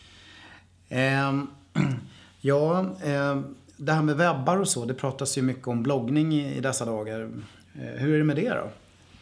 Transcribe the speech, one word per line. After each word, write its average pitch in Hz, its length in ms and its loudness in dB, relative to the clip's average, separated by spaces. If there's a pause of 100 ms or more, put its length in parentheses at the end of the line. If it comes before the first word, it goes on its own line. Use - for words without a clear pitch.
(880)
Ehm, 135 580 2 (260)
<clears throat> - 680 -4
ja, 156 440 2 (180)
ehm, 143 520 -2 (220)
det 151 140 -2
här 156 100 4
med 151 160 2
webbar 165 400 2
och 196 100 2
så, 120 180 -2
det 127 80 -4
pratas 131 440 -4
ju 135 40 0
mycket 127 260 -2
om 117 160 -2
bloggning 143 500 2
i, 143 220 -2
i 135 40 -4
dessa 131 260 -2
dagar. 110 460 -6 (420)
Eh, 143 80 -14
hur 123 320 0
är 151 40 6
det 151 60 4
med 147 120 2
det 202 140 0
då? - 200 -4 (520)